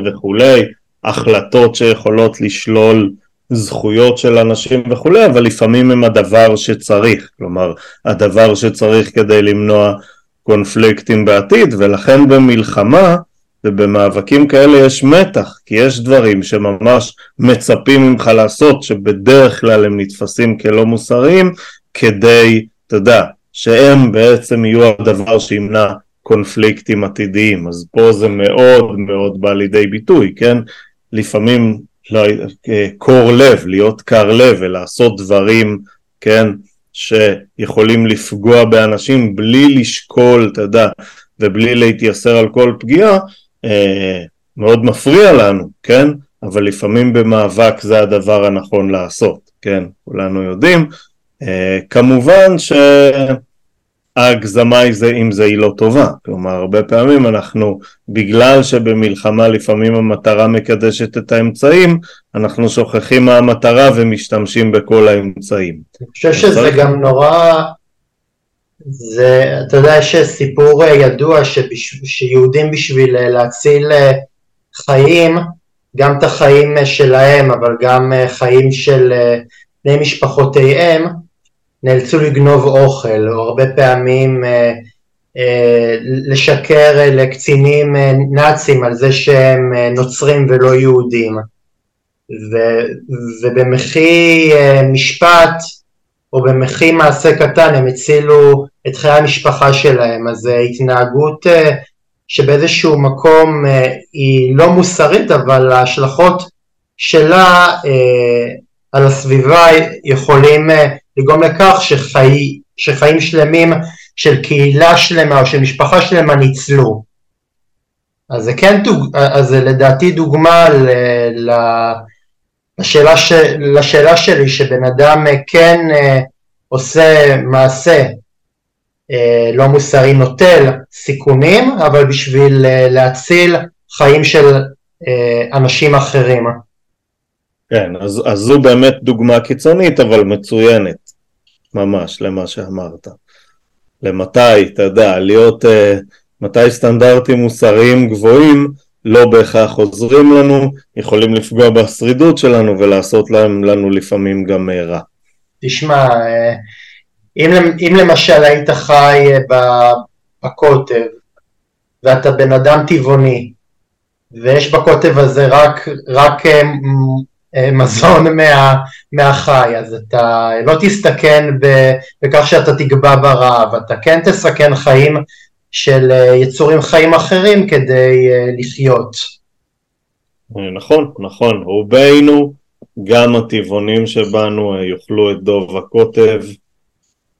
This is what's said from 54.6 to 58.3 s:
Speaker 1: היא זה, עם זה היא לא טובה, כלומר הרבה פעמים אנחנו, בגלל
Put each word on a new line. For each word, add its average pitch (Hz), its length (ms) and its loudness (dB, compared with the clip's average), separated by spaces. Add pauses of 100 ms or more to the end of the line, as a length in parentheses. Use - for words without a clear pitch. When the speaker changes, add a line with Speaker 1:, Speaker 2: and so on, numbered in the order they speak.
Speaker 1:
היא 123 140 2
זה, 113 160 -2
עם 113 220 -2
זה 101 120 -2
היא 104 140 0
לא 104 200 0
טובה, 113 300 0 (180)
כלומר 92 260 -10
הרבה 92 320 -4
פעמים 127 440 2
אנחנו, 104 520 -4 (300)
בגלל 117 540 2